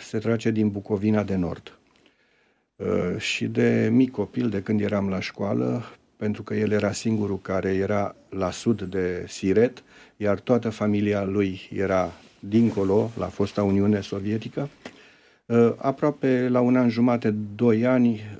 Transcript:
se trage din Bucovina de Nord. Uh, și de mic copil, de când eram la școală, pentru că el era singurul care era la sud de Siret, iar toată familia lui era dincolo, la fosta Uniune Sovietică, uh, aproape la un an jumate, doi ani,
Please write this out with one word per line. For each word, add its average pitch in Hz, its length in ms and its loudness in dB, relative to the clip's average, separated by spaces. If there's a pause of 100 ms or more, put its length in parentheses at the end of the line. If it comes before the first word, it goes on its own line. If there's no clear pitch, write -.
se - 160 -8
trage 113 320 0
din 107 180 2
Bucovina 104 540 0
de 98 120 -4
Nord. 87 440 -6 (960)
Uh, 95 420 -2
și - 280 -4
de 113 460 2
mic 127 180 4
copil, 120 380 -4
de 104 140 -2
când 107 180 0
eram 101 280 0
la 95 120 -2
școală, 120 640 -4 (320)
pentru 107 260 -4
că 107 120 -8
el 104 160 0
era 101 220 2
singurul 104 460 -2
care 95 300 -2
era 98 460 0 (140)
la 95 220 -4
sud 101 320 -2
de 90 460 -4
Siret, 101 540 2 (340)
iar 101 240 0
toată 117 300 0
familia 104 540 0
lui 95 360 -2 (140)
era 95 380 0 (260)
dincolo, 104 800 2
la 90 80 -4
fosta 101 360 -2
Uniune 101 380 2
Sovietică, 107 680 -6 (760)
uh, 117 300 4
aproape 135 720 0
la 123 120 2
un 123 160 4
an 123 120 4
jumate, 117 460 2 (200)
doi 117 320 4
ani, 120 340 2 (200)